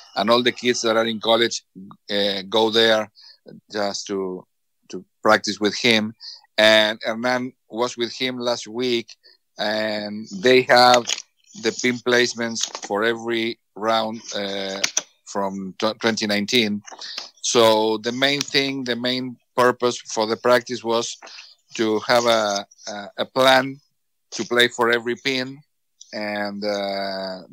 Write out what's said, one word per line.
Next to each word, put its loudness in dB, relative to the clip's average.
and 0
all 4
the 2
kids -2
that 2
are 2
in -4
college, 2
uh, -2
go 2
there 2
just -4
to, -6
to -12
practice 2
with 0
him. 2
And 6
Hernán -2
was -2
with -4
him -4
last -4
week, -2
and -4
they 6
have 6
the -2
pin -2
placements -2
for -2
every -2
round, -2
uh, -6
from -6
tw-, -2
twenty 0
nineteen. 0
So 4
the -6
main 0
thing, -2
the -4
main -4
purpose 2
for -4
the -2
practice 2
was -2
to 0
have 2
a, 2
a, -12
a -4
plan 2
to -6
play 4
for 0
every 0
pin -4
and, -6
uh, -6